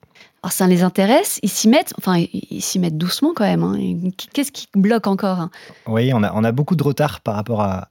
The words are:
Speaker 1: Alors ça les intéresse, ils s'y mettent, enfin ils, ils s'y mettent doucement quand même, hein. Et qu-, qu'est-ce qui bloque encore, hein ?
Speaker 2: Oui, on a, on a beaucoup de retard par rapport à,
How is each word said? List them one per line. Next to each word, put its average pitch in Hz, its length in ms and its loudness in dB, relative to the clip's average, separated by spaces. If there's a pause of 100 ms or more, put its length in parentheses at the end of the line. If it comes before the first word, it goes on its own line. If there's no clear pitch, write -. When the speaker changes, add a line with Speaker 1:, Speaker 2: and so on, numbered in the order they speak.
(420)
Speaker 1:
Alors 185 100 -6
ça 190 140 0
les 180 160 4
intéresse, 202 600 2
ils 202 80 0
s'y - 180 0
mettent, 294 300 4
enfin 185 180 0
ils, 170 120 2 (220)
ils - 120 -8
s'y - 160 -2
mettent 170 180 0
doucement 180 380 0
quand 226 100 0
même, 175 180 2
hein. 185 160 -2
Et 185 160 -4 (180)
qu-, - 200 -16
qu'est-ce 277 200 -4
qui - 220 -16
bloque 208 320 2
encore, 190 320 0
hein ? 170 120 -6 (360)
Speaker 2:
Oui, 117 280 2
on 110 80 2
a, 95 120 0
on 110 100 0
a 117 80 2
beaucoup 147 240 0
de 156 60 0
retard 143 380 0
par 107 140 -4
rapport 104 260 -2
à, 95 300 -2